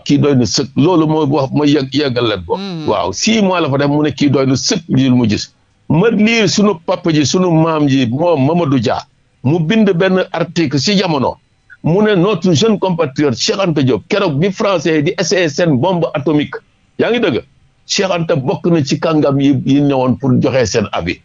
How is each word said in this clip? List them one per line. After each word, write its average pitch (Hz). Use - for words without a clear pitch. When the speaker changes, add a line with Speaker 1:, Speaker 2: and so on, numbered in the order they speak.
Speaker 1:
kii 143
doy 143
na 123
sëkk. -
Loolu 160
mooy 156
wax, 135
mooy 147
yegg, 135
yeggal 127
leen 101
ko. 82
Speaker 2:
Hmm. 180
Speaker 1:
Waaw, 92
six 220
mois 185
la 151
fa 135
def, 143
mu 147
ne 151
kii 147
doy 135
na 135
sëkk, -
lii 135
mu 123
gis. 110
Ma 175
lire 220
sunu 208
papa 180
ji, 147
sunu 180
maam 160
ji, 135
moom 143
Mamadou 147
Dia, 110
mu 160
bind 202
benn 185
article 165
ci 202
Jamono. 151
Mu 170
ne 214
notre 185
jeune 208
compatriote 151
Cheikh 202
Anta 165
Diop, 127
keroog 196
bi 170
français 175
di 156
essayer 180
seen 165
bombe 175
atomique, 147
yaa 165
ngi 240
dëgg? 143
Cheikh 190
Anta 170
bokk 147
na 170
ci -
kàngam 151
yi, 139
yi 139
ñëwoon 131
pour 135
joxe 123
seen 107
avis. 87